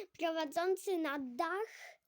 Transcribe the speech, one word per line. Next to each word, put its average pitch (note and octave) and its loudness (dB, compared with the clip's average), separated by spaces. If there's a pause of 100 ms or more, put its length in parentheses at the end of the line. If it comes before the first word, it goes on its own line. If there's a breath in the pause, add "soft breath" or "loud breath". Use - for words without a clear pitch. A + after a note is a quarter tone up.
(160 loud breath)
prowadzący E4+ 2
na D4 0
dach E4 -2